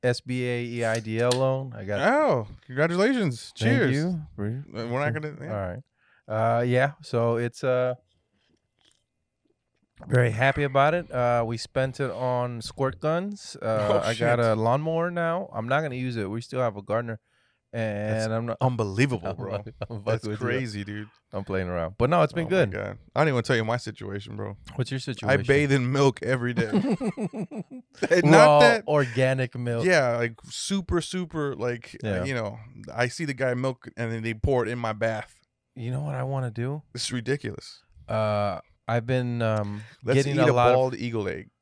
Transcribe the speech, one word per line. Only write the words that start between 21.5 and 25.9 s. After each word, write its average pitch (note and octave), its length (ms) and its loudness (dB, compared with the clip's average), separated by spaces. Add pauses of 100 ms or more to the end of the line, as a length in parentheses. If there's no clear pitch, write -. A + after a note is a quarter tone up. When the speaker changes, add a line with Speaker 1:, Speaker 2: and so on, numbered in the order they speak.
Speaker 1:
around, F2 300 -4
but B2+ 120 2
no, E3+ 120 4
it's D3+ 120 0
been E3 120 -2
Speaker 2:
Oh - 40 -4
my - 0 -
Speaker 1:
good. D#3+ 220 2
Speaker 2:
God. G2+ 260 -8 (160)
I C3+ 60 0
don't D#3 100 4
even B2 120 0
tell B2+ 140 2
you A2+ 80 2
my A#2 140 -2
situation, G#2 580 -10
bro. G#2 200 -8 (200)
Speaker 1:
What's B2+ 140 -2
your C3+ 80 -4
Speaker 2:
I - 20 -6
Speaker 1:
situation? C3 460 0
Speaker 2:
bathe C#3+ 260 4
in B2+ 180 2